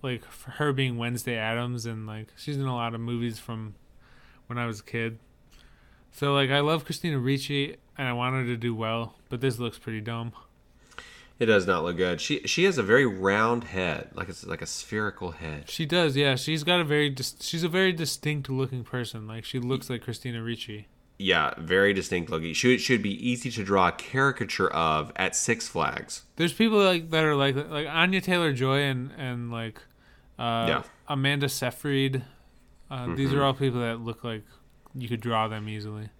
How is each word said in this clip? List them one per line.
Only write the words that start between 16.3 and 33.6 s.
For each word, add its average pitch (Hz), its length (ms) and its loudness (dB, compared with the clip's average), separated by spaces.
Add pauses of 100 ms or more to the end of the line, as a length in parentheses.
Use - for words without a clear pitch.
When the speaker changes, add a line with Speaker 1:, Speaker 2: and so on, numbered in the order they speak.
Speaker 1:
She's 147 300 -4
got 175 160 2
a 170 40 2
very 147 260 2
dis-, 131 300 -6
she's 165 220 -4
a 180 60 0
very 185 240 4
distinct 151 560 -2
looking 131 340 -2
person. 113 460 -8
Like, 110 160 -12
she - 160 -4
looks 127 280 -2
like 120 140 -4
Christina 117 400 -8
Ricci. 113 460 -8 (280)
Speaker 2:
Yeah, 85 420 4
very 92 340 6
distinct 90 380 0
looking. 82 240 -2
She 123 240 6
should 120 240 2
be 104 260 -2
easy 123 240 -2
to 113 100 -4
draw 95 260 6
a 87 40 2
caricature 123 800 0
of 78 420 2
at 92 220 0
Six - 320 0
Flags. - 540 -4 (120)
Speaker 1:
There's 165 180 0
people, 220 300 4
like, 175 280 2
that 160 140 4
are 151 120 4
like, 139 180 4
like 147 320 -4
Anya 175 340 2
Taylor-Joy 143 600 2
and, 135 360 -2
and, 120 360 -6
like, 113 280 -8 (600)
uh, 117 280 0
Speaker 2:
Yeah. 71 140 2 (240)
Speaker 1:
Amanda 139 420 0
Seyfried. 135 760 0 (680)
Uh, 123 240 -6
these 135 160 0
Speaker 2:
Mm-hmm. 135 80 2
Speaker 1:
are 139 60 4
all 135 100 4
people 131 260 0